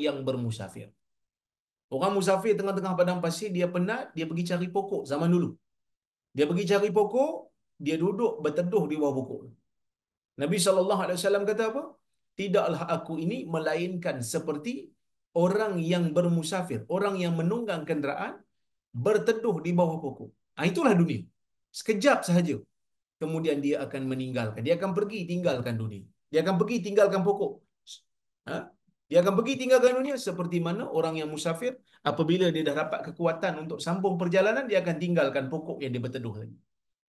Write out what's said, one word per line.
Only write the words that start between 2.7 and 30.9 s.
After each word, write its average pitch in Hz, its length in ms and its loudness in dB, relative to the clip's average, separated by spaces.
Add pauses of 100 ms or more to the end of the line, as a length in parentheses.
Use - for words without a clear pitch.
padang 180 260 4
pasir, 165 320 -2
dia 175 180 2
penat, 214 420 -2
dia 160 140 -4
pergi 170 200 -2
cari 180 160 -2 (100)
pokok - 340 -4
zaman 160 240 2
dulu. 175 140 2 (880)
Dia 147 140 4
pergi 180 220 0
cari 202 260 4
pokok, 233 320 4 (540)
dia 151 180 0
duduk 196 300 0 (120)
berteduh 175 460 0
di 156 100 -4
bawah 143 180 0
pokok. 131 220 -6 (1000)
Nabi 170 240 0
sallallahu 190 380 4
alaihi 180 140 -2
wasallam 202 320 2
kata 214 200 0
apa? 269 120 -4 (580)
"Tidaklah 180 420 2 (140)
aku 165 180 -6 (100)
ini 220 140 -2 (160)
melainkan 165 600 -2 (160)
seperti 156 420 -4 (680)
orang 202 300 2 (180)
yang 175 120 2 (120)
bermusafir, 170 640 0 (160)
orang 196 280 0
yang 170 160 0
menunggang 190 500 -2
kenderaan, 151 480 -4 (680)
berteduh 220 500 2 (100)
di 175 140 0
bawah 160 260 2
pokok." - 240 -10 (240)
Ah, 147 160 0
itulah 262 320 4
dunia. 143 240 0 (520)
Sekejap 226 500 2
sahaja. 170 280 4 (640)
Kemudian 160 440 -2
dia 143 100 2 (100)
akan 135 160 -6 (100)
meninggalkan. 123 540 -4
Dia 165 120 2
akan 190 200 -2
pergi 202 220 -2 (120)
tinggalkan 135 500 0
dunia. 107 240 -10 (240)
Dia 156 140 2
akan 190 160 2
pergi 240 160 0 (100)
tinggalkan 196 400 4
pokok. 202 260 0 (960)
Ha? 147 100 -8 (540)
Dia 160 120 6
akan 196 160 4
pergi 233 220 2
tinggalkan 247 380 6
dunia 269 180 -2 (100)
seperti 175 400 -2
mana 190 160 -2 (160)